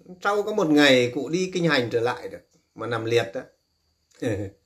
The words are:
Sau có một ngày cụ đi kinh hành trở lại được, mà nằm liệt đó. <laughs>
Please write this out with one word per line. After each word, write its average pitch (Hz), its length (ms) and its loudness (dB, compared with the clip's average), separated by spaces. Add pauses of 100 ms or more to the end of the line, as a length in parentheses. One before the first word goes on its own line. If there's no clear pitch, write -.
(240)
Sau 208 200 0
có 214 100 -4
một 185 160 2
ngày 135 460 6
cụ 143 140 -6
đi 185 240 -2
kinh 170 160 0
hành 123 220 0
trở 117 80 0
lại 110 300 -4
được, 87 120 -16 (340)
mà 110 120 -8
nằm 113 180 -6
liệt 113 280 0
đó. 127 80 -8 (800)
<laughs> 220 160 -2 (280)